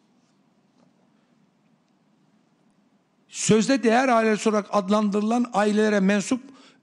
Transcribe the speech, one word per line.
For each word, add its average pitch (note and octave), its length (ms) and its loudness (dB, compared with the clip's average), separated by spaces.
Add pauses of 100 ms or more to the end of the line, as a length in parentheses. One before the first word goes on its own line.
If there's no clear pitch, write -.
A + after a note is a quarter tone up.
(3250)
Sözde A3 560 0
değer A#3+ 240 2
ailesi A3 420 0
olarak G#3 220 -2
adlandırılan G#3 840 -2
ailelere G#3+ 460 0
mensup, G3+ 420 0 (420)